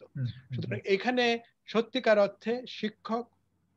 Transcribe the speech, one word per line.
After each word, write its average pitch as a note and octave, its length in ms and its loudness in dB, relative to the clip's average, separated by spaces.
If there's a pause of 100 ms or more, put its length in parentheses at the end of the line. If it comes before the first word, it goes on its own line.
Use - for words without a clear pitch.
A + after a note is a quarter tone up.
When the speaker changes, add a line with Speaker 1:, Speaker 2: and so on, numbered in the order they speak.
Speaker 1:
হুম, B2+ 180 -4 (140)
হুম, - 0 - (100)
Speaker 2:
সুতরাং D#3+ 280 -4
Speaker 1:
হুম। - 60 -8
Speaker 2:
এখানে A3 400 2 (440)
সত্যিকার A3+ 500 2
অর্থে G3+ 340 0 (160)
শিক্ষক, A3 560 -6 (520)